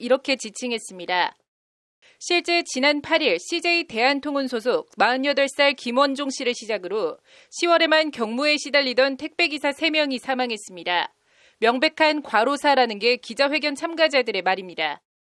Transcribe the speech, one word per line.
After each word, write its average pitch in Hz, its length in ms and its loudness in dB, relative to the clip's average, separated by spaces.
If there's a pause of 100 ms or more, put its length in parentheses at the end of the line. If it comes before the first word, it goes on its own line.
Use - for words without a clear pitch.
이렇게 262 340 0
지칭했습니다. 196 1000 -4 (880)
실제 339 460 0
지난 294 340 2
팔 311 220 0
일 208 160 2
씨제이 339 480 -2
대한통운 277 600 -2
소속 226 480 -2
마흔여덟 262 500 2 (100)
살 285 180 4
김원종 269 560 0
씨를 254 220 -4
시작으로 202 640 -4 (340)
시월에만 320 600 2
경무에 254 460 -2
시달리던 269 640 0
택배기사 302 520 -4
세 311 200 -2
명이 294 280 0
사망했습니다. 208 960 -4 (460)
명백한 302 640 2
과로사라는 254 720 2
게 240 200 0
기자회견 277 580 -2
참가자들의 285 680 0
말입니다. 180 580 -4 (300)